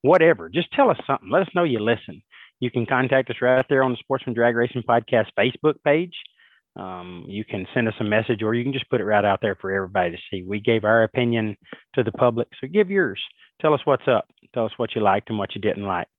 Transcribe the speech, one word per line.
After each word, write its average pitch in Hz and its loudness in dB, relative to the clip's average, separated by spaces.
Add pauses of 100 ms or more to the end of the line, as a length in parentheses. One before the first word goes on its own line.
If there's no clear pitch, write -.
whatever. 160 4
Just 143 -4
tell 277 4
us 151 0
something. 131 -4
Let 165 2
us - -4
know 175 2
you 127 0
listen. 107 -2 (380)
You 123 -2
can 117 -2
contact 131 2
us 117 -6
right 127 4
there 135 4
on 131 2
the 120 -4
Sportsman 131 -6
Drag 117 2
Racing 120 0
Podcast 120 2 (120)
Facebook 127 0 (100)
page. 165 0 (640)
Um, 90 -12
you 101 -8
can 92 -6
send 117 0
us 107 -4
a 110 -2
message, 107 0
or 110 0
you 120 -2
can 135 -4
just 131 -6
put 123 0
it 95 -4
right 104 4
out 101 2
there 101 -2
for 95 -6
everybody 95 -2
to 85 -14 (120)
see. 95 -8
We 101 -6
gave 113 2
our 113 6
opinion 113 0 (380)
to 127 0
the 107 -2
public, 120 0 (120)
so 131 -10
give 185 0
yours. 180 0 (400)
Tell 156 2
us 139 -2
what's 135 2
up. 117 2 (280)
Tell 113 -2
us 104 -6
what 117 -4
you 110 -2
liked 101 2
and 110 -6
what 98 -6
you 104 -10
didn't 101 -2
like. 92 -4 (120)